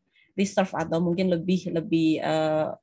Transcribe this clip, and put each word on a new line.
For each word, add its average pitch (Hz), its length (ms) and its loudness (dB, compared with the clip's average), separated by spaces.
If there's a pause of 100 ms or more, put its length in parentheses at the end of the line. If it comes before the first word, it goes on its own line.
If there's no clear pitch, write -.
(380)
reserve 196 320 0
atau 165 320 -2
mungkin 180 320 2
lebih, 175 400 -2
lebih, 160 480 0
eh, 156 480 0 (120)